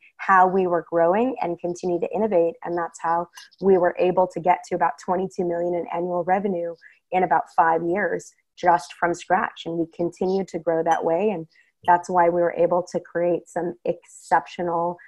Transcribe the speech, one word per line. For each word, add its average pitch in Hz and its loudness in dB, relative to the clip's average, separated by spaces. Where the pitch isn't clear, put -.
how 185 4
we 185 0
were 170 0
growing 180 2
and 175 -6
continue 175 -4
to 180 -4
innovate. 180 0
And 175 -6
that's 170 -6
how 170 -2
we 190 6
were 175 2
able 185 2
to - -12
get 175 2
to - -6
about 175 0
twenty-two 185 -4
million 175 -2
in 170 -4
annual 175 -4
revenue 175 -2
in 180 0
about 165 2
five 165 2
years, 175 -4
just 175 2
from 170 -2
scratch. - -2
And 165 -6
we 165 -2
continued 185 -2
to 180 -8
grow 165 0
that 165 0
way. 170 0
And 165 -6
that's 175 4
why 175 4
we 175 2
were 170 0
able 175 0
to 175 -4
create 175 -4
some 180 -6
exceptional, 175 -4